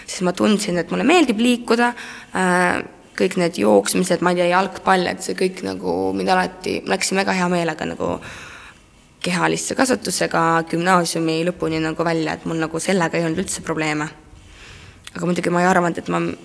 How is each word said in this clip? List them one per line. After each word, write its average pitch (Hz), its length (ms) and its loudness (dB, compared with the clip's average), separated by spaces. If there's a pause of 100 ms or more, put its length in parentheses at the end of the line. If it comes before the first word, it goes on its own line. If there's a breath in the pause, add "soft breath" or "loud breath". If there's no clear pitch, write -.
siis - 160 -8
ma 180 120 2
tundsin, 208 460 2
et 165 120 -4
mulle 180 120 -2
meeldib 254 360 4
liikuda, 240 540 2 (400 loud breath)
äh, 180 500 2 (320)
kõik 190 220 0
need 170 200 2
jooksmised, 190 640 4
ma 180 100 4
ei 180 40 2
tea, 175 160 2
jalgpall, 180 560 2
et 185 160 -4
see 190 120 -4
kõik 185 280 -2
nagu 185 500 -2
mind 190 160 0
alati, 185 560 0
läksin 190 320 -2
väga 196 160 0
hea 185 160 0
meelega 170 360 -2
nagu - 340 -4 (1040 loud breath)
kehalisse 165 540 0
kasvatusega 165 920 0
gümnaasiumi 170 760 2
lõpuni 160 360 -2
nagu 160 240 -2
välja, 160 280 0
et 170 120 -8
mul 165 160 -2
nagu 160 180 -4
sellega 170 380 0
ei 170 80 0
olnud 165 160 -2
üldse - 200 -6
probleeme. 156 460 -2 (1080 loud breath)
Aga 170 100 -4
muidugi 175 240 0
ma 175 140 2
ei 180 40 4
arvanud, 175 300 2
et 175 140 -6
ma 175 80 0 (260)